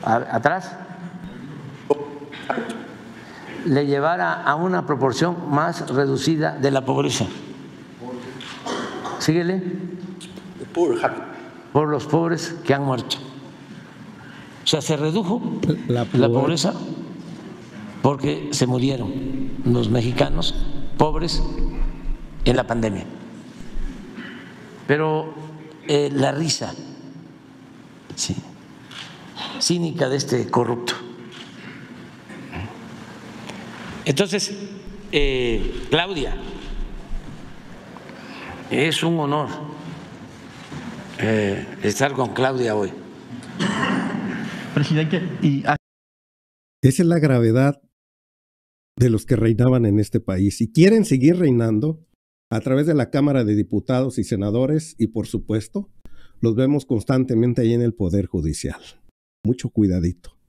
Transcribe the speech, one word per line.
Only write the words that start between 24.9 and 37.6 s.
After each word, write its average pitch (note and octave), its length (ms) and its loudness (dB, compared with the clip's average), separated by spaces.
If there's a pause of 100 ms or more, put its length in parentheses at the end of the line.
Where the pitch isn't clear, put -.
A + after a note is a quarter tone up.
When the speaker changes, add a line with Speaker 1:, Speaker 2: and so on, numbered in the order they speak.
Speaker 1:
eh, C#3+ 260 4
la C#3 160 4
risa, C#3 420 -2 (1400)
sí, - 220 -4 (1200)
cínica E3 480 0
de C3+ 100 2
este C3 300 0
corrupto. A#2+ 460 0 (3000)
Entonces, G3 480 0 (600)
eh, B2+ 600 2 (180)
Claudia, E3 460 0 (2250)